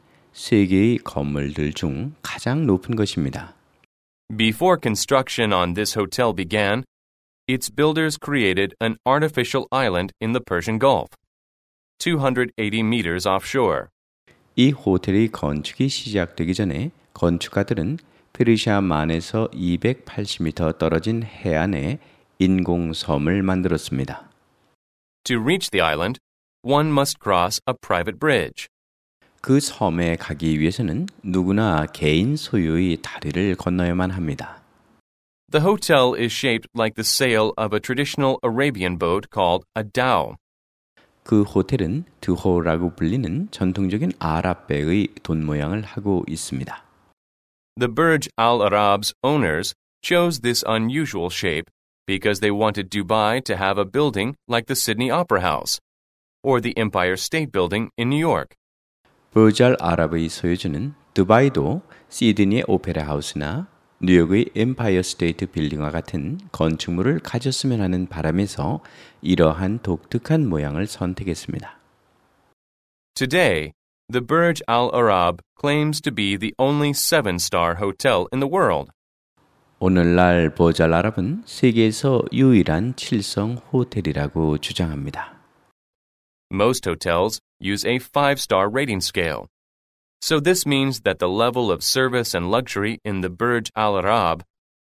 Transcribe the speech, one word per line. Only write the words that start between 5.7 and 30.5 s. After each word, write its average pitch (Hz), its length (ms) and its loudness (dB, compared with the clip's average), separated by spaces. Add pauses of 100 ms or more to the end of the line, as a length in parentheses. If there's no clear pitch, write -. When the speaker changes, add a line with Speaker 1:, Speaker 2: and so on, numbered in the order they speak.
Speaker 2:
this 104 240 -2
hotel 107 380 0
began, 101 480 -2 (640)
its 127 220 -2
builders 156 480 0
created 117 640 0
an 113 240 -2
artificial 139 680 0
island 98 480 0
in 110 140 -2
the 123 120 -2
Persian 95 340 -2
Gulf, 120 320 2 (840)
two 170 200 0
hundred 127 400 0
eighty 110 260 -2
meters 92 420 -2
offshore. 95 600 0 (680)
Speaker 1:
이 131 140 6
호텔의 101 600 2
건축이 73 580 -4
시작되기 92 640 -4
전에 95 380 -4 (220)
건축가들은 98 840 -2 (360)
페르시아만에서 98 1200 0
이백팔십 90 920 -4
미터 80 280 -2
떨어진 82 520 -2
해안에 87 760 -2 (400)
인공섬을 87 1040 0
만들었습니다. 85 840 -4 (960)
Speaker 2:
To 120 160 -2
reach 165 300 -2
the 95 100 2
island, 82 380 0 (440)
one 147 260 2
must 139 320 0
cross 92 460 0
a 127 120 -2
private 87 380 -2
bridge. 123 500 -2 (720)
Speaker 1:
그 135 180 4
섬에 85 560 0
가기 78 440 -2